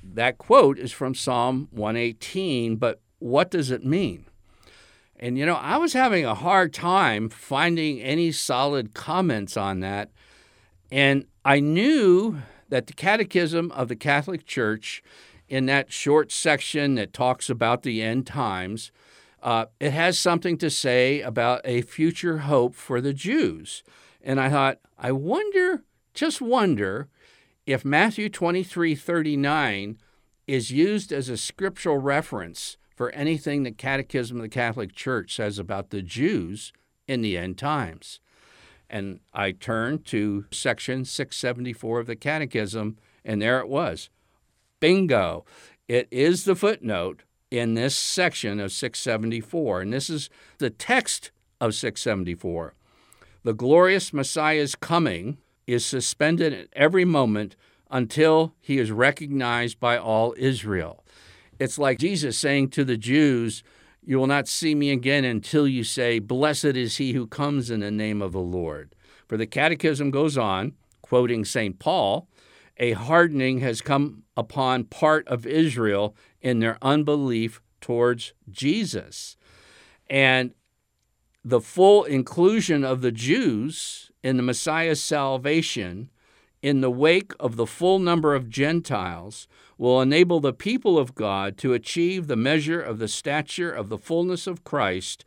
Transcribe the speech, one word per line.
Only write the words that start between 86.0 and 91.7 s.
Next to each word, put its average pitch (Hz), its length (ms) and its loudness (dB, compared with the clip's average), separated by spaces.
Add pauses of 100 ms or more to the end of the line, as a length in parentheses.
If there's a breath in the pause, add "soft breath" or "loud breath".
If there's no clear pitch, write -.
in 139 200 2
the 131 80 2
wake 160 500 4
of 117 160 -2
the 113 120 0
full 190 320 2
number 165 340 2
of 127 160 -2
Gentiles 110 1000 -4 (300 soft breath)
will 127 240 4
enable 165 380 6
the 135 140 2
people 208 440 0
of 131 160 2
God 98 460 -2
to 131 140 2